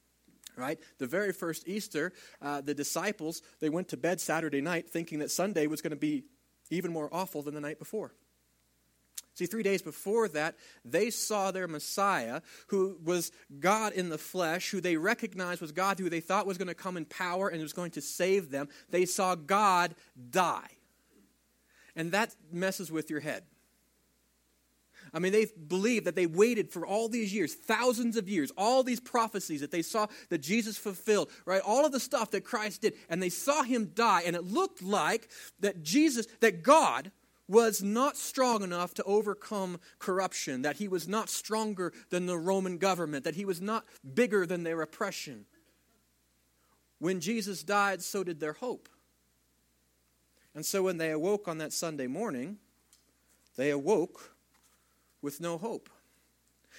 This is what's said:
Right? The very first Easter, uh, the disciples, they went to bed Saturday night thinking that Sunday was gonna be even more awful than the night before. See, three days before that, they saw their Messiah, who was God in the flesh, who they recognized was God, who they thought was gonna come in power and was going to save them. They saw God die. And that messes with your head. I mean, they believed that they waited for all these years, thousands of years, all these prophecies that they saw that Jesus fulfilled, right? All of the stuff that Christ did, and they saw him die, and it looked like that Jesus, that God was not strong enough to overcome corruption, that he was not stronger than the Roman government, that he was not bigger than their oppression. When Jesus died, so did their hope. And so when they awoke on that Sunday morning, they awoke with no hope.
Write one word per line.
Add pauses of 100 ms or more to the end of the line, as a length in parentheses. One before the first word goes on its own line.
(580)
Right? (180)
The
very
first
Easter, (300)
uh,
the
disciples, (200)
they
went
to
bed
Saturday
night
thinking
that
Sunday
was
gonna
be (440)
even
more
awful
than
the
night
before. (1200)
See,
three
days
before
that, (280)
they
saw
their
Messiah, (260)
who
was (300)
God
in
the
flesh,
who
they
recognized
was
God,
who
they
thought
was
gonna
come
in
power
and
was
going
to
save
them. (220)
They
saw
God (340)
die. (1200)
And
that (160)
messes
with
your
head. (1700)
I
mean,
they
believed
that
they
waited
for
all
these
years,
thousands
of
years,
all
these
prophecies
that
they
saw (220)
that
Jesus
fulfilled, (140)
right?
All
of
the
stuff
that
Christ
did, (160)
and
they
saw
him
die,
and
it
looked
like (320)
that
Jesus, (140)
that
God (360)
was
not
strong
enough
to
overcome (180)
corruption,
that
he
was
not
stronger (200)
than
the
Roman
government,
that
he
was
not (280)
bigger
than
their
oppression. (1500)
When
Jesus
died,
so
did
their
hope. (1600)
And
so
when
they
awoke
on
that
Sunday
morning, (1000)
they
awoke (840)
with
no
hope. (880)